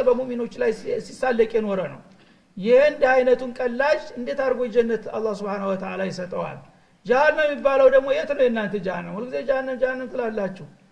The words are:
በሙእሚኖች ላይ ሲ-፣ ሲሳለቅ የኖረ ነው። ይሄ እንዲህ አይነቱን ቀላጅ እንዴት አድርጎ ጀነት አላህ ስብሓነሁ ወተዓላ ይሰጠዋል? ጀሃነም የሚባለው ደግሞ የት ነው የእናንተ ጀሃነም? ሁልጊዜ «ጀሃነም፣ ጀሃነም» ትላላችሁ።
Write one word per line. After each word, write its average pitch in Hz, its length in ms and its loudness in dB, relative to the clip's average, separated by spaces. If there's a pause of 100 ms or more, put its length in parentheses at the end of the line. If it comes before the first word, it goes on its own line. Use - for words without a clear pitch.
በሙእሚኖች 247 520 0
ላይ 240 180 0
ሲ-፣ - 280 -6
ሲሳለቅ 233 500 0
የኖረ 208 360 -2
ነው። 135 140 -14 (560)
ይሄ 214 180 4 (100)
እንዲህ 285 240 2
አይነቱን 254 440 2
ቀላጅ 262 480 0 (120)
እንዴት 247 260 -8
አድርጎ 254 280 0
ጀነት 226 420 0
አላህ 220 260 -4
ስብሓነሁ 196 340 -6
ወተዓላ 95 340 -6
ይሰጠዋል? 87 540 -6 (480)
ጀሃነም 294 360 4
የሚባለው 277 480 4
ደግሞ 269 220 6
የት 302 200 -2
ነው 277 120 2
የእናንተ 220 360 0
ጀሃነም? 175 340 -6
ሁልጊዜ 247 300 -8
«ጀሃነም፣ 262 340 -2
ጀሃነም» 254 320 -2
ትላላችሁ። 208 580 -6 (240)